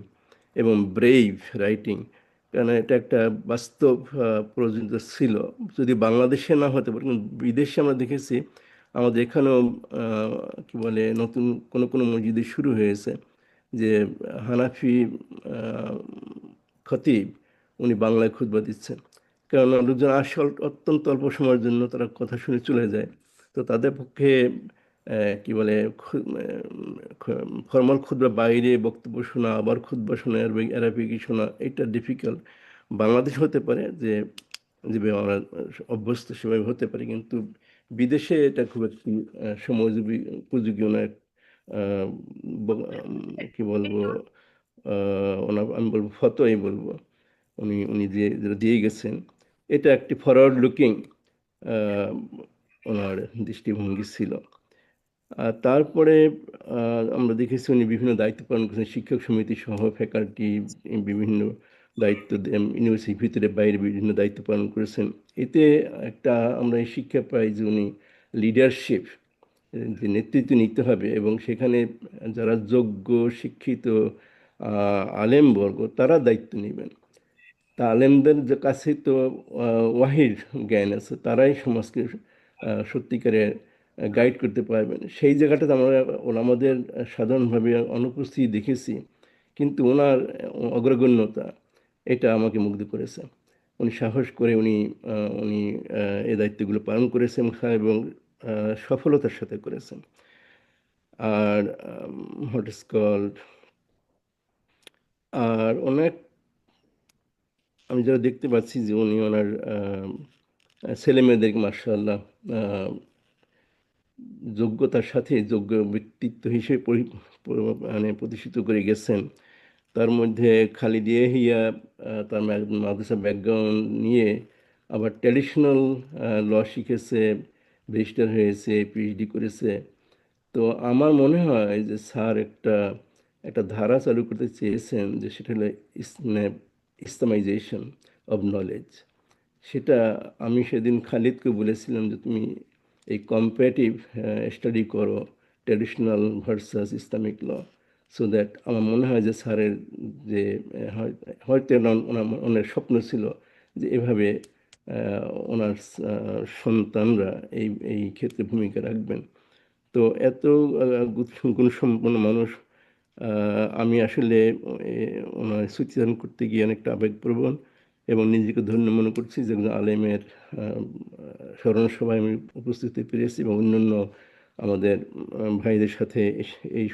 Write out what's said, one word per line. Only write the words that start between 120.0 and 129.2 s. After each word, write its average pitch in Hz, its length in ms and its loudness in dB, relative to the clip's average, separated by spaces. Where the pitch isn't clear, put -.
মধ্যে 113 640 4
খালিদ 113 340 0
ইয়াহিয়া, 117 600 4
আহ, 110 560 -8
তার 107 180 -4
মা-, 107 320 -2
মাদ্রাসা 104 420 -2
ব্যাকগ্রাউন্ড 107 720 0
নিয়ে 110 540 2
আবার 110 220 -4
ট্র্যাডিশনাল, 139 640 2
আহ, 127 760 -2
ল 110 120 4
শিখেছে, 110 720 -2
ব্যারিস্টার 110 400 0
হয়েছে, 104 560 2
পিএইচডি 104 400 -4